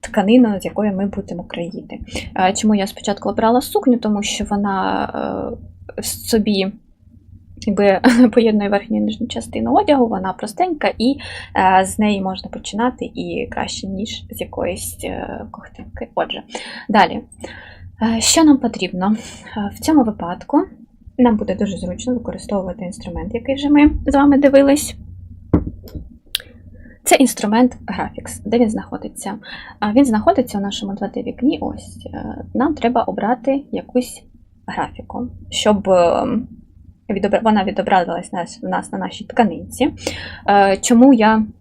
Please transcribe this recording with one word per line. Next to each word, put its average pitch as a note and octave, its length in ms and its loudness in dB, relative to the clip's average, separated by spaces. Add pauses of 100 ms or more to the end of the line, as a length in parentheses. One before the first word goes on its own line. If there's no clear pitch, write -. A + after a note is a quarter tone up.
тканину, G#3 600 4
з - 40 -16
якої G3+ 280 -2
ми F#3+ 140 -2
будемо F#3+ 380 -8
країти. - 540 -12 (380)
Е, F#3 160 2
чому G#3+ 220 2
я G3 120 0
спочатку - 420 -6
обрала A3 320 2
сукню? C4+ 380 2
Тому G#3+ 240 0
що - 220 -6
вона, G3 600 -2 (920)
е, - 40 -8
в G#3+ 40 -8
собі, G#3 680 0 (920)
якби, G3+ 340 4 (140)
<laughs> A#3+ 180 6
поєднує G#3+ 380 2
верхню G#3 260 -2
і G#3+ 40 0
нижню G#3+ 260 -4
частину A3+ 480 -4
одягу, D4 340 4
вона F#3+ 240 -4
простенька, D4 680 -2
і, B3+ 180 2 (640)
е, F#3+ 40 2
з F#3+ 140 -8
неї G#3 240 2
можна F#3+ 280 -8
починати A3+ 540 -4
і F3 460 -8
краще, - 360 -8
ніж G3 440 -8
з - 100 -14
якоїсь, - 640 -8
е, - 460 -10
ковтинки. - 640 -16
Отже, - 280 -6 (460)
далі. - 320 2 (960)
Е, A3+ 40 -2
що E4 240 4
нам C#4+ 140 8
потрібно? G3 580 -2 (400)
Е, G3+ 180 -4
в - 60 -18
цьому D4+ 240 4
випадку A3+ 580 -2 (560)
нам A#3+ 180 6
буде G3+ 180 -2
дуже F#3+ 220 -4
зручно F#3 380 -6
використовувати F#3+ 720 -6
інструмент, F3 500 -10
який B3+ 200 -4
вже C#4+ 140 -4
ми D4 220 8 (160)
з C#4 80 0
вами C#4 240 6
дивились. C#4 580 4 (2000)
Це F4 80 6
інструмент A#3+ 600 2 (100)
Graphics. - 580 -8
Де A3+ 140 0
він A3+ 120 4
знаходиться? - 640 -8 (460)
А, G#3 120 -2
він C4+ 120 6
знаходиться A#3+ 540 2
у - 20 -2
нашому G3+ 340 -6
два G3+ 140 -6
Д - 140 -8
вікні. - 380 -2
Ось. - 540 -10
Е, - 300 -10 (100)
нам C#4+ 200 0
треба B3 280 0
обрати B3+ 680 -2
якусь - 520 -6 (420)
графіку, - 600 -8 (220)
щоб, G3+ 380 0
е, F3 380 4 (840)
відобра-, G3+ 340 0
вона G#3+ 200 4
відобразилась F3+ 680 -2
нас, F3 300 -8
в F#3+ 60 -8
нас - 240 -4
на G3 60 -6
нашій F#3 260 -8
тканинці. - 720 -2 (540)
Е, G3 280 6
чому B3 360 6
я A3 340 4 (140)